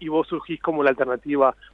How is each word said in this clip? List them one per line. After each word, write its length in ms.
y 80
vos 200
surgís 320
como 240
la 60
alternativa 640